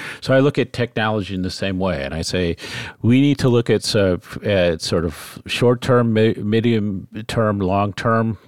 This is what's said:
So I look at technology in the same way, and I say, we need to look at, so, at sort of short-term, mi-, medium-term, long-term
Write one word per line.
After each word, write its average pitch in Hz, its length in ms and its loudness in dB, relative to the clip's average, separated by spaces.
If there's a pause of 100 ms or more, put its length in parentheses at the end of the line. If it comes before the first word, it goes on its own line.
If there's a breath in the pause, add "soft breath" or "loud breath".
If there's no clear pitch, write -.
(200 loud breath)
So - 120 -2
I 135 60 6
look 139 180 2
at 127 160 -2
technology 110 640 -2
in 92 80 -4
the 90 80 -4
same 95 300 -4
way, 90 240 -2
and 69 100 -8
I 80 80 -4
say, 85 340 -2 (460 loud breath)
we 123 180 4
need 143 180 2
to 135 100 2
look 120 200 2
at, 107 140 2
so, 95 380 2 (240)
at 87 360 2
sort 87 240 -2
of - 420 -10
short-term, 123 640 2
mi-, 110 220 4
medium-term, 107 1200 -2
long-term 104 880 0